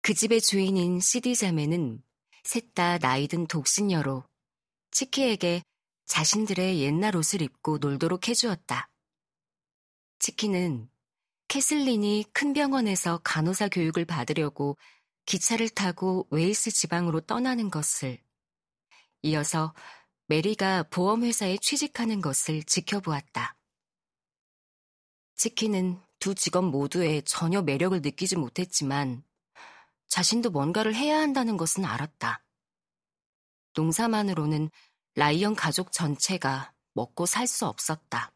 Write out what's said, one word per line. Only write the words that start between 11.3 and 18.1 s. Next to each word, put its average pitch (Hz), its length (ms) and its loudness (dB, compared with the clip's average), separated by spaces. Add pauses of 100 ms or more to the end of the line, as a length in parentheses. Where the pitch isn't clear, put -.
캐슬린이 233 840 0
큰 285 200 0
병원에서 220 680 0
간호사 180 460 0
교육을 165 360 0
받으려고 143 720 -2 (480)
기차를 226 440 0
타고 185 600 -2
웨일스 180 400 2
지방으로 170 520 0
떠나는 233 500 -2
것을, 143 500 -4 (1040)